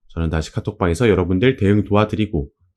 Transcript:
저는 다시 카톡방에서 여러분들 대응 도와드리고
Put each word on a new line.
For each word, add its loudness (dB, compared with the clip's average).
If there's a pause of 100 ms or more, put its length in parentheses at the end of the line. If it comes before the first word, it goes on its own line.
저는 -4
다시 -4
카톡방에서 -2
여러분들 2
대응 2
도와드리고 -2 (260)